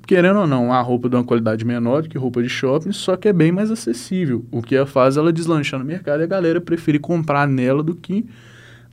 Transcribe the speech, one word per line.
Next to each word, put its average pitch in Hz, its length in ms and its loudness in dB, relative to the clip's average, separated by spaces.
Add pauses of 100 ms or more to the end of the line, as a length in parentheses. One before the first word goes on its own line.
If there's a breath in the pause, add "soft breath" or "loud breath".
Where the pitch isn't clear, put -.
querendo 185 320 4
ou 180 80 2
não, 123 240 2
a 127 100 2
roupa 123 280 0
de 123 80 0
uma 123 80 0
qualidade 113 400 0
menor 120 380 0
do 160 60 -14
que 156 80 -8
roupa 123 240 -2
de 120 60 -2
shopping, 151 460 -2
só 185 240 -2
que 202 100 0
é 208 60 4
bem 165 180 4
mais 208 180 0
acessível, 185 800 -4
o 117 120 -6
que 131 160 0
a 139 80 2
faz 135 320 2
ela 165 160 2
deslanchar 156 460 -2
no 127 60 -8
mercado 156 360 -4
e - 20 -2
a 170 40 -2
galera 175 340 0
preferir 165 400 0
comprar 151 460 0
nela 131 360 2
do 170 120 -4
que 202 300 -4 (680 loud breath)